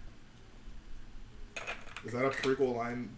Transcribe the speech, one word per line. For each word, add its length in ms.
Is 80
that 120
a 40
prequel 460
line? 420